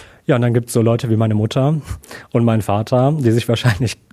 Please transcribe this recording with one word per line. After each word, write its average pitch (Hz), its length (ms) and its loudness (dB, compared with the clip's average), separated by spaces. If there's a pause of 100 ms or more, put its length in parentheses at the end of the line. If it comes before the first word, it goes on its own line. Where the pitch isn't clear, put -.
(260)
Ja, 143 100 2
und 120 60 0
dann 120 120 0
gibt's 120 180 -2
so 120 80 2
Leute 117 300 0
wie 110 60 2
meine 110 180 0
Mutter 131 400 0 (560)
und 117 140 0
mein 113 180 2
Vater, 123 560 0
die 117 140 2
sich 117 160 0
wahrscheinlich 117 480 0 (160)